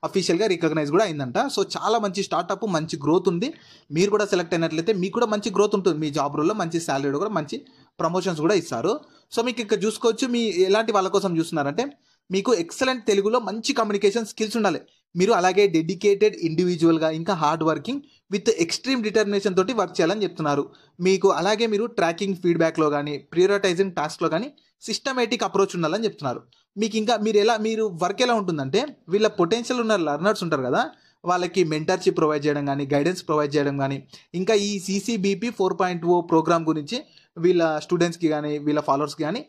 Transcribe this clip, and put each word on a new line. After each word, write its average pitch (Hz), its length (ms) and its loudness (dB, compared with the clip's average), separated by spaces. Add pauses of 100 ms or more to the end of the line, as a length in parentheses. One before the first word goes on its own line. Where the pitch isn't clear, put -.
అఫీషియల్‌గా 185 460 0
రికగ్నైజ్ 156 420 -2
కూడా 214 120 4
అయిందంట. 143 300 -4 (160)
So, 208 80 -2 (140)
చాలా 190 300 0
మంచి 196 220 -4
స్టార్టప్, 180 380 -4 (100)
మంచి 156 280 -2
గ్రోత్ 170 280 2
ఉంది. 175 160 -2 (500)
మీరు 196 180 4
కూడా 208 160 2
సెలెక్ట్ 180 240 0
అయినట్లయితే 165 380 0 (100)
మీకు 196 140 -4
కూడా 240 160 2
మంచి 208 220 -4
గ్రోత్ 208 220 2
ఉంటుంది. 175 260 0
మీ 151 140 -2
జాబ్ 143 220 -2
రోల్‌లో 175 220 0
మంచి 165 260 -4
శాలరీ 139 360 -2
కూడా, 220 160 -4
మంచి 147 180 -8 (440)
ప్రమోషన్స్ 170 440 -2
కూడా 196 160 2
ఇస్తారు. 135 320 -4 (400)
So, - 140 -2
మీకు 240 180 -4
ఇక్కడ 202 200 0
చూసుకోవచ్చు, 226 500 0
మీ 233 80 2 (240)
ఎలాంటి 220 300 2
వాళ్ళ 190 180 2
కోసం 190 240 2
చూస్తున్నారంటే 160 460 -2 (500)
మీకు 196 160 0 (120)
ఎక్సలెంట్ 254 460 -2
తెలుగులో 208 300 2 (100)
మంచి 220 220 -6 (100)
కమ్యూనికేషన్ 208 520 0
స్కిల్స్ 220 280 -4
ఉండాలి. 185 180 0 (360)
మీరు 185 160 4 (100)
అలాగే 185 220 4 (120)
డెడికేటెడ్ 196 640 2 (100)
ఇండివిడ్యువల్‌గా 165 720 2
ఇంకా 165 140 -2 (100)
హార్డ్ 156 280 0
వర్కింగ్ 226 300 -4 (320)
with 202 160 0 (160)
extreme 247 440 -2
determination 202 500 0
తోటి 190 220 0
వర్క్ 180 160 -4
చేయాలని 208 280 0
చెప్తున్నారు. 147 380 -2 (440)
మీకు 190 200 4 (140)
అలాగే 214 340 0
మీరు 208 100 0 (140)
ట్రాకింగ్ 175 440 -2
ఫీడ్‌బ్యాక్‌లో 165 540 2
కానీ, 147 180 -6 (180)
prioritizing 190 680 2
టాస్క్‌లో 156 380 -2
కానీ 240 120 -6 (380)
సిస్టమేటిక్ 240 580 -2
అప్రోచ్ 196 320 0
ఉండాలని 175 300 0
చెప్తున్నారు. 127 320 -6 (420)
మీకు 214 180 -2
ఇంకా 214 140 2 (120)
మీరు 214 160 4
ఎలా, 226 140 4 (100)
మీరు 220 200 0 (180)
వర్క్ 196 220 -2
ఎలా 247 160 2
ఉంటుందంటే 160 400 0 (320)
వీళ్ళ 214 140 4 (120)
పొటెన్షియల్ 233 440 2
ఉన్న 220 120 2 (100)
లెర్నర్స్ 180 400 0
ఉంటారు 151 220 0
కదా, 156 140 2 (480)
వాళ్ళకి 180 320 2 (120)
మెంటర్‌షిప్ 175 460 0
ప్రొవైడ్ 151 260 2
చేయడం 147 260 0
కానీ, 143 220 -2
గైడెన్స్ 165 360 0
ప్రొవైడ్ 151 260 2
చేయడం 143 280 2
కానీ, 135 140 -2 (420)
ఇంకా 190 160 2 (140)
ఈ - 20 -2 (160)
సీసీబీపీ 196 720 0
ఫోర్ 185 240 0
పాయింట్ 180 320 -2
ఓ 175 40 4 (140)
ప్రోగ్రామ్ 165 400 4
గురించి 156 280 -4 (460)
వీళ్ళ 180 180 6 (220)
స్టూడెంట్స్‌కి 170 500 0
కానీ, 151 180 -4 (140)
వీళ్ళ 151 120 2 (100)
ఫాలోవర్స్‌కి 143 380 0
కానీ 214 220 -4